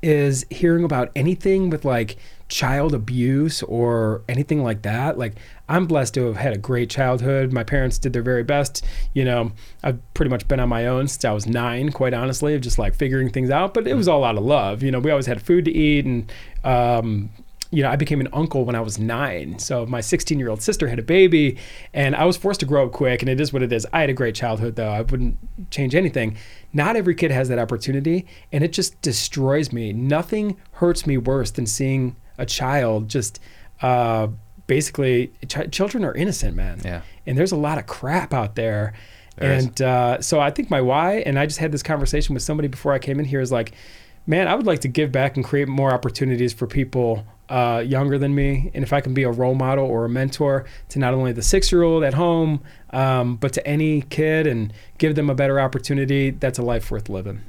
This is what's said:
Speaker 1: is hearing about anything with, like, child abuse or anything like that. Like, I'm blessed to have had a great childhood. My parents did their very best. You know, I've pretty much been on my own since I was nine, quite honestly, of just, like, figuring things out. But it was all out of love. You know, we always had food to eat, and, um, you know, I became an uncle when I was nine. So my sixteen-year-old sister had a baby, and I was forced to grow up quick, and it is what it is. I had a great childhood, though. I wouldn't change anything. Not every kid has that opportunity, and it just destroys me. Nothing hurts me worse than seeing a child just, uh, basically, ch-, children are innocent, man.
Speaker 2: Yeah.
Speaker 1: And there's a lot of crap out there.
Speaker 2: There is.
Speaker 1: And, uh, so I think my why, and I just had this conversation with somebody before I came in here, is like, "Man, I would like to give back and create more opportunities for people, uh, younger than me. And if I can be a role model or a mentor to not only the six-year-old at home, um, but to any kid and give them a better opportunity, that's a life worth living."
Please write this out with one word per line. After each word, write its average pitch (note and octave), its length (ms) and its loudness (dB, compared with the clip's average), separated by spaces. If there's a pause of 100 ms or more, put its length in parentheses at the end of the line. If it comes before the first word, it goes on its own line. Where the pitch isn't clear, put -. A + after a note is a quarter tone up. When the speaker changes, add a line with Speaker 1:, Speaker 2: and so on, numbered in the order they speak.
Speaker 1:
is C#3+ 480 2
hearing E3+ 360 2
about C3+ 300 0
anything F#3 540 2
with, D#3 160 -2
like, A#2+ 320 0 (320)
child C3+ 460 0
abuse B2+ 680 0
or A2+ 600 0
anything C#3+ 360 0
like A2+ 180 -2
that. A#2 380 -2
Like, A2+ 160 -4 (340)
I'm F3 180 2
blessed D3 280 0
to B2+ 140 0
have A2 80 -2
had A#2+ 180 -2
a - 20 -4
great A#2+ 320 -2
childhood. C3 640 0
My A#2+ 100 0
parents C3 360 0
did C3 160 -2
their B2 80 0
very B2 220 2
best. C#3 420 -2 (260)
You C3+ 140 2
know, A#2 260 0 (300)
I've B2+ 160 -2 (160)
pretty D3+ 160 2
much B2 180 -2
been C3+ 100 2
on B2+ 120 2
my A#2 160 0
own B2+ 220 0
since - 180 -4
I A2+ 60 2
was G#2 140 -2
nine, A#2+ 460 0
quite B2+ 220 0
honestly, C3 400 0
of C#3 80 -2
just, B2 160 2
like, G2+ 160 2
figuring C3 340 2
things B2+ 220 0
out. F3 240 2
But A3+ 120 0
it B3+ 80 0
was G#3+ 140 4
all D3 160 4
out A2 140 2
of G2+ 60 0
love. A2+ 380 2
You C3+ 80 0
know, B2+ 100 0
we C#3+ 100 2
always C3+ 160 2
had A#2 160 -4
food F3 240 4
to D#3+ 40 0
eat, D3 360 2
and, A#2+ 260 -2 (320)
um, A#2 640 2 (420)
you D3+ 120 2
know, C3 80 2
I C3 60 0
became D3 260 0
an C3 100 -2
uncle C#3+ 320 0
when B2 100 -2
I A2+ 60 -2
was A2+ 180 -6
nine. G#2+ 600 -4
So A#2+ 260 -4
my A#2+ 160 -4
sixteen-year-old A#2 600 -2
sister G3+ 260 0
had A#2 100 -2
a A2+ 40 -6
baby, D#3+ 560 4 (340)
and C#3 240 0
I D3+ 80 2
was F3+ 140 2
forced F#3+ 220 -2
to C#3+ 60 0
grow C#3 200 4
up A#2 60 -6
quick, B2 280 0
and B2+ 80 -2
it C3 140 0
is C#3+ 100 -2
what C3+ 100 0
it A#2+ 120 0
is. A2 180 -2
I E3 80 2
had D3 80 2
a C3+ 60 0
great A#2+ 200 -2
childhood, A2+ 420 -2
though. A2+ 120 -2
I G#2+ 140 -2
wouldn't B2 340 0 (340)
change C3 240 -2
anything. B2+ 440 0 (340)
Not D#3+ 240 2
every F3+ 180 2
kid E3 160 0
has C3 200 0
that A#2+ 80 0
opportunity, C#3 680 -2 (280)
and D3 120 2
it E3+ 80 0
just - 300 -4
destroys C#3 680 0
me. A2+ 220 -4
Nothing F3 640 -2 (160)
hurts E3+ 340 0
me C#3 120 2
worse B2+ 320 0
than B2 160 -4
seeing C3 500 -2 (240)
a B2+ 60 -6
child A#2+ 640 0
just, - 320 -4 (420)
uh, A#2 460 2 (400)
basically, C3 640 0 (160)
ch-, - 240 -6
children G3+ 320 -2
are C#3+ 100 -2
innocent, F3 420 -2
man. F2+ 280 -2
Speaker 2:
Yeah. F2 180 -6 (240)
Speaker 1:
And C3 100 -2
there's F3 160 2
a F3 40 0
lot D3 220 0
of - 80 -8
crap D3 460 -4
out G#2+ 220 -2
there. G#2+ 400 -2 (420)
Speaker 2:
There C3+ 160 0
is. C3 140 2
Speaker 1:
And, B2 160 -2
uh, B2 400 2
so - 180 2
I C#3+ 120 4
think - 180 -4
my C#3+ 100 2
why, D3+ 360 2 (100)
and C#3 120 0
I C#3+ 80 2
just D3+ 120 -4
had D#3+ 140 -2
this D3 100 -4
conversation D3 520 0
with B2+ 100 -4
somebody D3+ 240 -2
before C3+ 260 -2
I C3 60 0
came C#3 180 -2
in D3 80 0
here, C3+ 140 -2
is B2+ 100 -2
like, A#2 220 -2 (540)
"Man, E3+ 200 2
I E3 80 2
would A#3 120 0
like E3+ 140 4
to C#3 80 -2
give C#3+ 220 0
back C3+ 260 0
and C3 80 0
create C#3+ 220 0
more C3+ 260 2
opportunities B2 600 0
for A#2 160 -4
people, A#2+ 580 0 (220)
uh, A#2+ 360 0
younger C3+ 340 0
than C#3 180 0
me. C#3 360 2
And C#3 120 -2
if - 80 -2
I C#3+ 80 2
can C#3 140 -2
be C3+ 100 2
a B2 80 2
role B2+ 240 2
model C3+ 300 2
or A#2 180 0
a A#2 40 -2
mentor C3+ 560 0 (260)
to - 100 -4
not B2+ 140 2
only B2+ 180 0
the A#2 100 -6
six-year-old E3+ 600 4
at C3+ 100 0
home, D#3+ 460 2 (300)
um, B2+ 440 2
but C3 200 -2
to - 120 -4
any D3+ 360 2
kid D#3 440 0
and A2 260 0 (260)
give D#3 180 2
them D3 120 2
a C#3 60 2
better C#3 240 2
opportunity, C3+ 720 2
that's C3 300 -2
a - 20 0
life A#2+ 260 0
worth G#2+ 200 -4
living." G2+ 400 -6